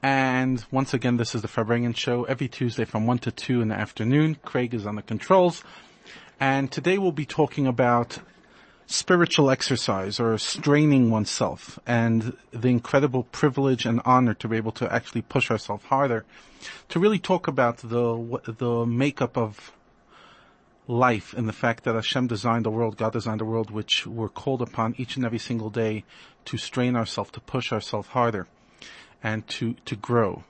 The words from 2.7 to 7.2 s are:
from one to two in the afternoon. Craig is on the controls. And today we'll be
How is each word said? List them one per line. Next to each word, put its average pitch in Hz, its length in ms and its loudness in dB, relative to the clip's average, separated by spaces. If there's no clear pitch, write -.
from 110 220 -2
one 123 140 2
to 120 100 -4
two 120 320 -2
in 110 60 0
the 107 60 -2
afternoon. 131 720 0
Craig 123 300 -2
is 104 100 -4
on 104 120 -6
the 104 60 -8
controls. 175 600 4
And 135 320 0
today 175 280 0
we'll 190 120 2
be 147 140 -6